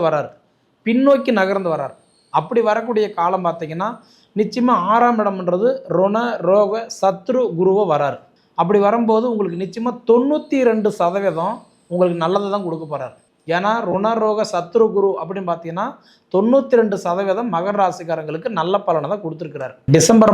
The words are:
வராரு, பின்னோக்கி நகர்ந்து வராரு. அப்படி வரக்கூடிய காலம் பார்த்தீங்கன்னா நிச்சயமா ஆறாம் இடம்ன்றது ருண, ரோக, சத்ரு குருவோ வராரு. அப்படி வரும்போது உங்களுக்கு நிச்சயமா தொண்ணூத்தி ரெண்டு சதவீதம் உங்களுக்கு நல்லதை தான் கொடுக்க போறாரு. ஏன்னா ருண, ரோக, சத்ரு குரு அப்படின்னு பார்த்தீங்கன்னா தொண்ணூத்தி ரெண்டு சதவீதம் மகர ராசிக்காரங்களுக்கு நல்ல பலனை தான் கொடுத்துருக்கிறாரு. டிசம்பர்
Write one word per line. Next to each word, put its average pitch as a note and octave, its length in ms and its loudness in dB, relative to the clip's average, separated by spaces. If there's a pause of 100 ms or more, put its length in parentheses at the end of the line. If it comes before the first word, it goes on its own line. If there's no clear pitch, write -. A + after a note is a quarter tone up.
வராரு, D3 220 -2 (560)
பின்னோக்கி C4 540 2
நகர்ந்து F#3+ 340 0
வராரு. C#3 200 -6 (460)
அப்படி A3+ 300 0
வரக்கூடிய A3 360 0 (140)
காலம் F3+ 280 0
பார்த்தீங்கன்னா E3 420 -6 (500)
நிச்சயமா A#3+ 340 0 (200)
ஆறாம் A#3+ 300 2
இடம்ன்றது F#3 440 -2 (300)
ருண, G3+ 200 2 (320)
ரோக, G#3 320 2 (180)
சத்ரு G3 420 0 (180)
குருவோ F#3+ 240 2 (100)
வராரு. C#3+ 240 -2 (440)
அப்படி G3+ 260 2
வரும்போது A3+ 440 2
உங்களுக்கு F#3 340 -4
நிச்சயமா A#3 260 -6 (180)
தொண்ணூத்தி C#4 480 2 (120)
ரெண்டு G#3+ 200 0 (120)
சதவீதம் F3+ 540 -2 (360)
உங்களுக்கு F3 320 0
நல்லதை G3 320 0
தான் G3+ 120 -4
கொடுக்க D#3+ 260 -8
போறாரு. C3 220 -8 (400)
ஏன்னா G3 160 0 (160)
ருண, F#3 200 -2 (160)
ரோக, G#3+ 280 0
சத்ரு F#3+ 340 0 (100)
குரு G3 140 2 (120)
அப்படின்னு F#3 300 -8
பார்த்தீங்கன்னா E3+ 360 -6 (460)
தொண்ணூத்தி B3 460 4
ரெண்டு G#3 160 2 (100)
சதவீதம் G3 500 -2
மகர F#3+ 260 -2
ராசிக்காரங்களுக்கு D#3+ 680 -4 (100)
நல்ல F#3 180 0 (100)
பலனை D#3 260 0
தான் G3+ 100 -8
கொடுத்துருக்கிறாரு. D3+ 500 -10 (220)
டிசம்பர் G#3+ 380 6